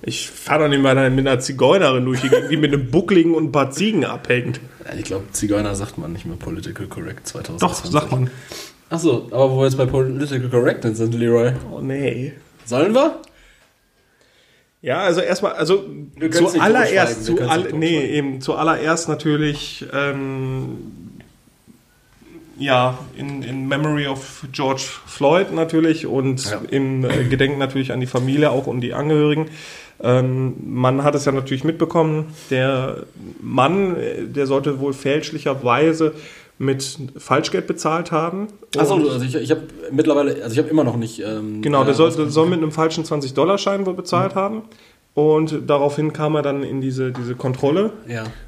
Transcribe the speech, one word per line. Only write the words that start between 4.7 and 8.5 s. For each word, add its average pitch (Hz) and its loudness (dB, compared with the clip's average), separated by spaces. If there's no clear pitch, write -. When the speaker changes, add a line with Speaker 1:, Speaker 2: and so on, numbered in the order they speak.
Speaker 2:
Ja, - -12
ich 107 -8
glaub, 98 -8
Zigeuner 104 0
sagt - -8
man 85 -8
nicht - -10
mehr 82 -10
political - -10
correct - -12
zweitausendzwanzig. - -4
Speaker 1:
Doch, 175 -6
sagt 151 0
man. 127 0